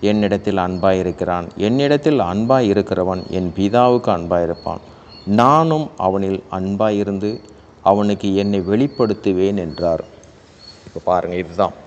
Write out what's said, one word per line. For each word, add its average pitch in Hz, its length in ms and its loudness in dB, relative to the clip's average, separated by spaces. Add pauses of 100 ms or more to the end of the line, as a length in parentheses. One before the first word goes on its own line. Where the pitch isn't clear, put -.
என்னிடத்தில் 104 560 0
அன்பாயிருக்கிறான். 90 1000 -2
என்னிடத்தில் 143 640 2
அன்பாயிருக்கிறவன் 98 1040 0
என் 90 300 -4
பிதாவுக்கு 120 540 2
அன்பாயிருப்பான். 85 680 -2 (480)
நானும் 147 720 2
அவனில் 95 540 -2
அன்பாயிருந்து 101 920 -2 (380)
அவனுக்கு 101 540 2
என்னை 101 240 0
வெளிப்படுத்துவேன்" 101 960 0
என்றார். 82 580 -4 (720)
இப்ப - 260 -4
பாருங்க, 87 240 -2
இதுதான் 90 360 -2 (140)